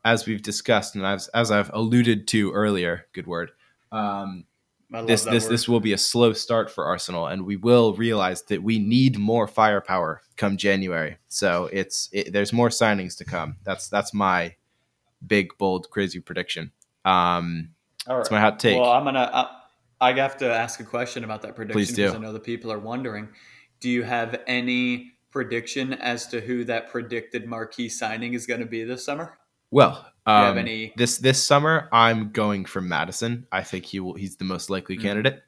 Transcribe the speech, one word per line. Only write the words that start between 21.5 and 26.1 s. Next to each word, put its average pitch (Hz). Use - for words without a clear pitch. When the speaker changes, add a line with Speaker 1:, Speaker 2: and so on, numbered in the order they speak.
Speaker 2:
prediction 107
Speaker 1:
Please 104
do. 101
Speaker 2:
'cause 110
I 110
know 110
the 107
people 113
are 107
wondering. 107
Do 123
you 120
have 117
any 123
prediction 127
as 120